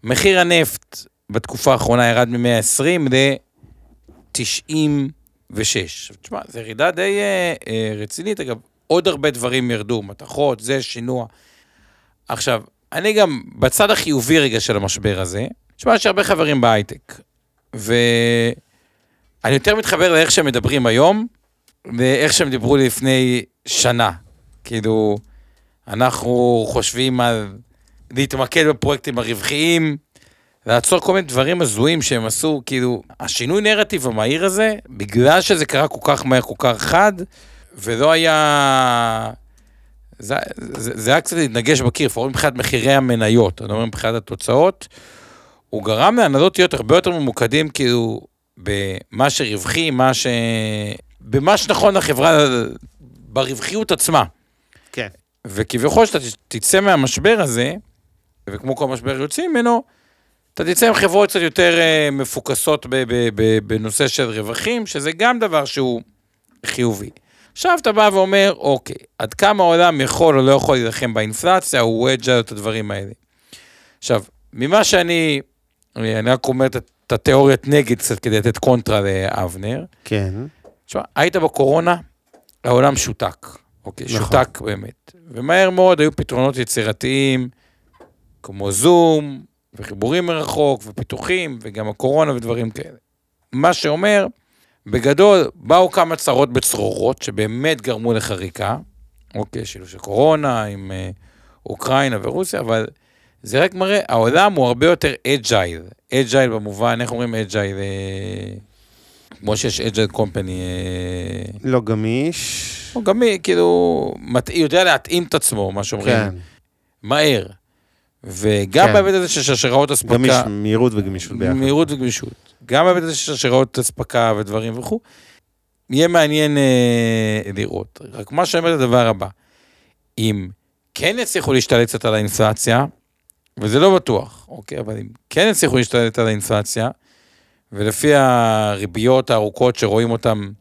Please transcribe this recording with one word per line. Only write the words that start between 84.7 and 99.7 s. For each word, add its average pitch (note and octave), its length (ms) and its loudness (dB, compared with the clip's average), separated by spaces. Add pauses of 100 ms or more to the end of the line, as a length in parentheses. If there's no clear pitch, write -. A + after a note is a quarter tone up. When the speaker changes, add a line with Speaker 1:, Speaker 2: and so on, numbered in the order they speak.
Speaker 1:
ומהר E3 420 2
מאוד F#3 300 4
היו D3+ 160 2
פתרונות C3 420 -2
יצירתיים, B2+ 920 -2 (920)
כמו G2 280 -6
זום, D#3 720 2 (300)
וחיבורים G#2+ 520 -4
מרחוק, D3+ 600 -2
ופיתוחים, C#3 760 -8
וגם G#2+ 280 -10
הקורונה C#3+ 440 0
ודברים A#2 380 -4
כאלה. - 260 -14 (540)
מה D#3 220 2
שאומר, F#3+ 540 0 (580)
בגדול, C#3+ 720 4
באו E3+ 360 4
כמה E3 240 2
צרות C3 380 0
בצרורות, G#2+ 680 -2
שבאמת A2+ 600 -4
גרמו A#2 320 -2
לחריקה, G2+ 640 -4 (580)
אוקיי, - 300 -8
שילוב F#2 220 -16